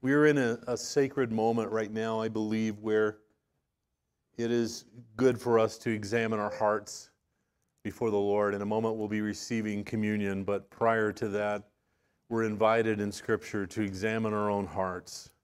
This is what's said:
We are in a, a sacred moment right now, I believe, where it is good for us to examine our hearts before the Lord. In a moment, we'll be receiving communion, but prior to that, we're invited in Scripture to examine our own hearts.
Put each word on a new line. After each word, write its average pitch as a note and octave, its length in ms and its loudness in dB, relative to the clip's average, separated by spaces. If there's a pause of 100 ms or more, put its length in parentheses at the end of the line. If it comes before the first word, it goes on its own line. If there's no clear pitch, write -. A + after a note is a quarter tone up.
We C3 100 2
are D3 140 8
in D3 120 6
a, A#2+ 280 2
a A#2+ 100 -2
sacred C3 560 0
moment A2 400 0
right A2 180 -2
now, A2 300 -2
I A2+ 80 -2
believe, A2 500 -2
where G#2+ 400 0 (1160)
it A#2 140 -2
is A#2 360 -2 (300)
good B2 240 4
for A#2 200 4
us A2 180 2
to - 120 -4
examine A2 500 0
our G#2 100 -2
hearts G#2 600 -2 (720)
before A2 260 -2
the G#2 80 2
Lord. G2+ 360 2
In G2+ 80 -4
a G2+ 40 -4
moment, A2+ 300 0
we'll G#2+ 120 -4
be G#2+ 120 -2
receiving G#2 640 -4
communion, G#2 580 -2
but G2 280 -4
prior A2+ 420 2
to A2 160 -4
that, G#2 340 -2 (680)
we're A2+ 140 0
invited A2 560 2
in G#2 120 -2
Scripture G2+ 540 -4
to G#2+ 160 -6
examine G#2+ 500 -2
our G#2 180 0
own G2+ 160 0
hearts. F#2 640 -6 (140)